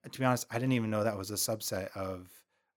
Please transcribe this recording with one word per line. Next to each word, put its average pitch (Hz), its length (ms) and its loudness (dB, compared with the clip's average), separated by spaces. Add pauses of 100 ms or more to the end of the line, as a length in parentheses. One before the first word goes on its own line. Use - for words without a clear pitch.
To - 100 -10
be 135 40 0
honest, 127 280 4
I - 40 -2
didn't 127 180 2
even 113 180 2
know 107 120 2
that 107 140 2
was 98 140 -6
a 104 40 -4
subset 104 600 -2
of, 92 320 -6 (480)